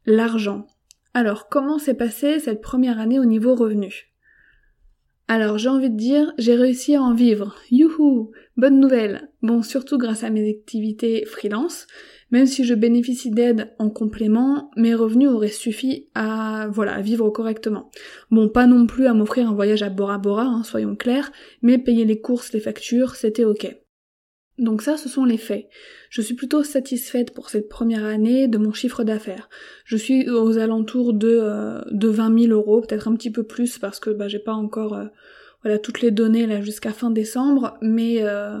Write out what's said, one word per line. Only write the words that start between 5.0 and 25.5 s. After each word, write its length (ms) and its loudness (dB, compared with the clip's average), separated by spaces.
Alors, 280 0
j'ai 100 0
envie 220 2
de 40 -4
dire, 440 0
j'ai 160 4
réussi 400 2
à 80 2
en 100 2
vivre. 420 2
Youhou ! 600 4
Bonne 220 6
nouvelle ! 500 2
Bon, 180 2
surtout 380 -4
grâce 240 -4
à 80 -4
mes 180 0
activités 760 -4
freelance, 600 -8
même 160 6
si 160 -2
je 100 2
bénéficie 560 0
d'aide 480 0
en 140 0
complément, 840 0
mes 200 2
revenus 340 4
auraient 200 0
suffi 680 -6
à, 560 -4
voilà, 240 -2
à 60 -4
vivre 280 0
correctement. 640 -4
Bon, 180 6
pas 160 4
non 220 8
plus 180 0
à 80 4
m'offrir 340 0
un 60 0
voyage 300 0
à 60 -4
Bora 280 -4
Bora, 280 -2
hein, 180 0
soyons 320 -4
clairs, 360 -2
mais 160 6
payer 280 2
les 160 0
courses, 300 -4
les 80 -4
factures, 560 -2
c'était 300 0
ok. 260 -2
Donc 240 0
ça, 160 -2
ce 100 -12
sont 160 -2
les 140 2
faits. 320 -10